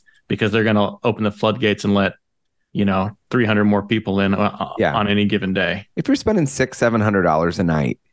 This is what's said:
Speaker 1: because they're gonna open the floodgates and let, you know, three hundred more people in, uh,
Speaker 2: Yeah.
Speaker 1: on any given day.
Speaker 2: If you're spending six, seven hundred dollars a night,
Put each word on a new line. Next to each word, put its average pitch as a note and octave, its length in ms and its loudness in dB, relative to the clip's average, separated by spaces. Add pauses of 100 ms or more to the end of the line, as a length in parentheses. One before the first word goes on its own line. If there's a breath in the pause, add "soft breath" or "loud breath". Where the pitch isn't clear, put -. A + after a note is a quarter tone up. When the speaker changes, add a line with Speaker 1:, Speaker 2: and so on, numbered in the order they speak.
(280 soft breath)
Speaker 1:
because G#2+ 240 -2
they're A2 120 2
gonna G#2 400 2
open A2 200 0
the G2+ 80 0
floodgates G#2+ 520 -2
and G2+ 100 2
let, G2 200 2 (580)
you G#2 140 -2
know, G2 320 -2 (120)
three B2 160 0
hundred G#2 200 2
more G#2 180 2
people G2+ 380 -2
in, G2 120 2
uh, G2+ 440 -2
Speaker 2:
Yeah. E2+ 160 0
Speaker 1:
on G#2 160 0
any G#2 160 2
given F#2+ 280 -2
day. F#2+ 340 -4 (100)
Speaker 2:
If E3+ 100 -4
you're C4+ 80 2
spending G#3+ 300 0
six, - 320 -4
seven A2+ 240 2
hundred G2+ 220 2
dollars E2+ 360 0
a - 40 0
night, D2+ 360 0 (140)